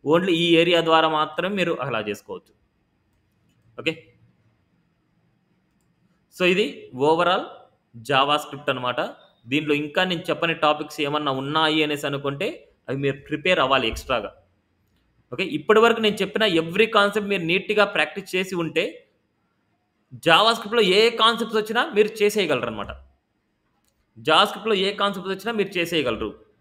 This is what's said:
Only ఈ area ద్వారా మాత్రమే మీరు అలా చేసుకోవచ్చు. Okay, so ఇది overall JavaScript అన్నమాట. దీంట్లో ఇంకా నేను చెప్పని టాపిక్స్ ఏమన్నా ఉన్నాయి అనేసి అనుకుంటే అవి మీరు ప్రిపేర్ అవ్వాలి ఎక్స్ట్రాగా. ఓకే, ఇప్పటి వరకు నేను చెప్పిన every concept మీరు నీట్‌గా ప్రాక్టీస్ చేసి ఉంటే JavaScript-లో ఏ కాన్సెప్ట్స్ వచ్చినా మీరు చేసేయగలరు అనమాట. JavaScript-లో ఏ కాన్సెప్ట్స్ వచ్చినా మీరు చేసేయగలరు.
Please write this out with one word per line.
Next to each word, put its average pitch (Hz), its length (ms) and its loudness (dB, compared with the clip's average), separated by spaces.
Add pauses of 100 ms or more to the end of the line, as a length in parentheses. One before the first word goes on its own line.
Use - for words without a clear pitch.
Only 175 280 2 (120)
ఈ - 20 2 (140)
area 170 260 4
ద్వారా 160 200 6 (120)
మాత్రమే 170 400 -4
మీరు 170 140 0 (120)
అలా 117 240 -4
చేసుకోవచ్చు. 101 420 -10 (1300)
Okay, 135 160 -4 (2500)
so 180 80 -2 (100)
ఇది 202 120 2 (460)
overall 175 340 2 (500)
JavaScript 139 760 0
అన్నమాట. 127 280 -2 (520)
దీంట్లో 147 300 0
ఇంకా 151 280 -2
నేను 170 200 -4
చెప్పని 165 240 0 (100)
టాపిక్స్ 151 420 0
ఏమన్నా 147 260 -2 (100)
ఉన్నాయి 156 440 0
అనేసి 147 240 -4
అనుకుంటే 139 380 -4 (400)
అవి 127 160 -6
మీరు 139 140 -2 (100)
ప్రిపేర్ 160 360 0
అవ్వాలి 131 280 2
ఎక్స్ట్రాగా. 107 400 -6 (1000)
ఓకే, 165 140 -6 (120)
ఇప్పటి 202 280 4
వరకు 226 200 2
నేను 208 160 0
చెప్పిన 196 220 -2 (180)
every 180 260 2 (100)
concept 202 360 2
మీరు 185 180 -2
నీట్‌గా 202 340 2 (100)
ప్రాక్టీస్ - 400 -4
చేసి 185 280 -4
ఉంటే 160 200 -2 (1400)
JavaScript-లో 220 580 4 (140)
ఏ 214 40 6 (200)
కాన్సెప్ట్స్ 226 400 0
వచ్చినా 226 220 -2 (140)
మీరు 214 140 4 (100)
చేసేయగలరు 175 500 0
అనమాట. 104 200 -10 (1300)
JavaScript-లో 196 580 2 (120)
ఏ 202 120 -2
కాన్సెప్ట్స్ 196 360 -2
వచ్చినా 214 240 -8
మీరు 190 180 -2
చేసేయగలరు. 135 520 -2 (320)